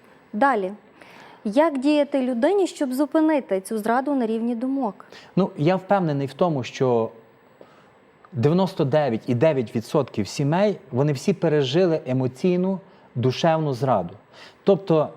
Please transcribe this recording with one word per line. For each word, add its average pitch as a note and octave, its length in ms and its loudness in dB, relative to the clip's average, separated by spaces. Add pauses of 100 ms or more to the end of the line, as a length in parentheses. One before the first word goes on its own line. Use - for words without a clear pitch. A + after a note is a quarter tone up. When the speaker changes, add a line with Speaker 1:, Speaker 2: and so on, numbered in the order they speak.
(340)
Speaker 1:
Далі. G#3+ 380 0 (720)
Як C#4 360 2
діяти C#4+ 420 2
людині, C#4 460 0
щоб B3+ 260 -4
зупинити D4 680 0
цю A3 160 -6
зраду B3+ 380 -2
на B3+ 100 0
рівні A3+ 300 -2
думок? B3+ 500 -6 (300)
Speaker 2:
Ну, F#3 220 2
я E3 180 2
впевнений E3+ 520 0
в C3+ 60 -14
тому, D#3 300 0
що A#2 460 0 (1200)
дев'яносто E3 540 2
дев'ять C3+ 420 0
і B2+ 80 0
дев'ять C3+ 400 0
відсотків A#2 520 -2
сімей, F3 500 0 (140)
вони C#3+ 220 0
всі D#3 200 -2
пережили D#3 720 0
емоційну, F3+ 760 -2 (360)
душевну C#3+ 580 0
зраду. A2 400 -2 (500)
Тобто E3 540 2